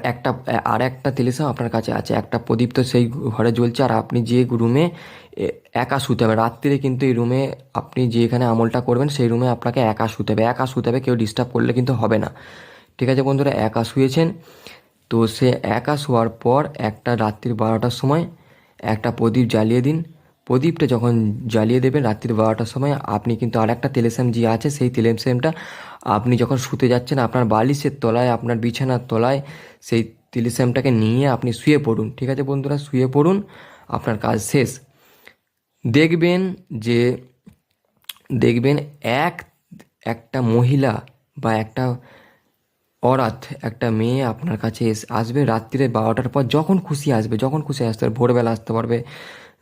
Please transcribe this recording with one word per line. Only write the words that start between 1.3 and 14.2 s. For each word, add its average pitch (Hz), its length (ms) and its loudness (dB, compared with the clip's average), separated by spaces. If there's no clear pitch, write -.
আপনার 120 260 -2
কাছে 113 220 -2
আছে, 107 220 -4
একটা 110 240 -2
প্রদীপ 120 360 0
তো 131 100 2
সেই 123 240 2
ঘরে 120 440 0
জ্বলছে। 117 300 0
আর 123 100 2
আপনি 113 300 0
যে 120 160 0
রুমে 120 340 2
এ-, - 180 -4
একা 131 240 -2
শুতে 120 260 -2
হবে 110 100 4
রাত্রিরে, 120 440 0
কিন্তু 131 280 -2
এই 127 60 4
রুমে 120 280 0
আপনি - 340 -4
যেখানে 117 360 2
আমলটা 117 360 2
করবেন 123 280 0
সেই 135 200 0
রুমে 120 200 2
আপনাকে 120 320 -2
একা 113 280 2
শুতে 107 240 -6
হবে, 107 100 0
একা 127 240 0
শুতে 127 220 -4
হবে, 123 120 0
কেউ 127 160 0
ডিস্টার্ব 113 340 -2
করলে 120 220 0
কিন্তু 127 200 0
হবে 110 260 2
না, - 100 -2
ঠিক 123 100 0
আছে 135 140 2
বন্ধুরা? 139 280 0
একা 110 340 0
শুয়েছেন, 135 440 2